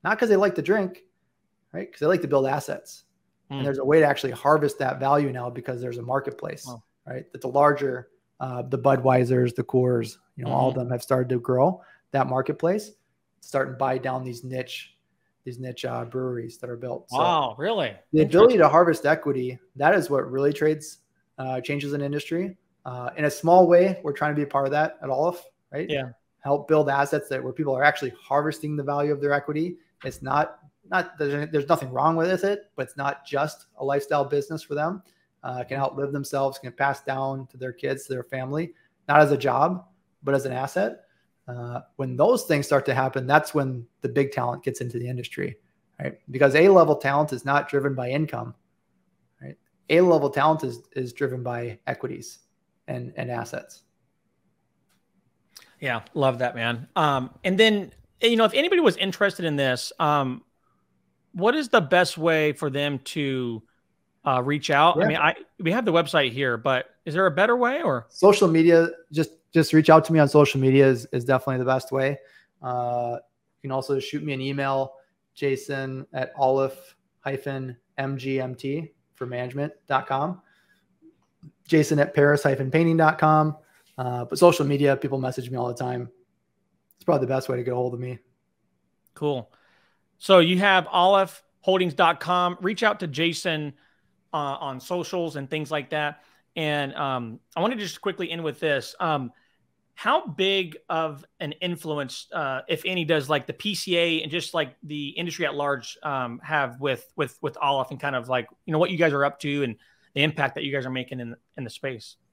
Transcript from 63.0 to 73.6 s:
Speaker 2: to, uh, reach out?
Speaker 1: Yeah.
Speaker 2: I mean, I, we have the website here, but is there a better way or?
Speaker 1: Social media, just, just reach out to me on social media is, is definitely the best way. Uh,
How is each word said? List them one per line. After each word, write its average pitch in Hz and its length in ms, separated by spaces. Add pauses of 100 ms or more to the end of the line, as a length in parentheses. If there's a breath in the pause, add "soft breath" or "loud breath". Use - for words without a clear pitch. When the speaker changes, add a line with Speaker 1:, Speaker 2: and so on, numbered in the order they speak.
Speaker 2:
to, 127 600 (640)
uh, 127 180
reach 143 280
out? 156 260
Speaker 1:
Yeah. 180 80
Speaker 2:
I 220 40
mean, 156 100
I, 156 160 (260)
we 165 100
have 233 140
the 185 80
website 151 400
here, 127 240
but 127 300 (180)
is 151 100
there 190 120
a 175 40
better 208 260
way 247 260
or? 135 260
Speaker 1:
Social 202 400
media, 165 400 (240)
just, 156 200 (200)
just 156 200
reach 156 180
out 156 160
to 160 60
me 160 60
on 143 100
social 143 320
media 135 260
is, 120 260
is 123 120
definitely 131 340
the 127 60
best 131 280
way. 135 260 (440 soft breath)
Uh, 120 560 (440)